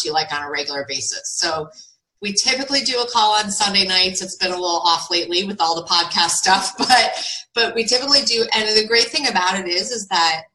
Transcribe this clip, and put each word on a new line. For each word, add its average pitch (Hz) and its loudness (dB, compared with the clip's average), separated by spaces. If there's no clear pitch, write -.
to, 156 -4
like, 156 -2
on 147 -4
a 147 -8
regular 143 -4
basis." - -6
So 160 -2
we 202 -6
typically 269 0
do 247 -2
a 240 -2
call 214 4
on 208 0
Sunday 196 2
nights. 185 0
It's 185 -8
been 185 -2
a 180 -4
little 175 0
off 170 2
lately 175 0
with 196 -4
all 165 2
the 165 -6
podcast 175 2
stuff, - 2
<laughs> - -6
but, 247 4
but 226 0
we 226 0
typically 277 2
do. 226 0
And 214 0
the 214 2
great 233 4
thing 294 -2
about 190 0
it 175 -6
is, 190 -4
is 220 -6
that 165 0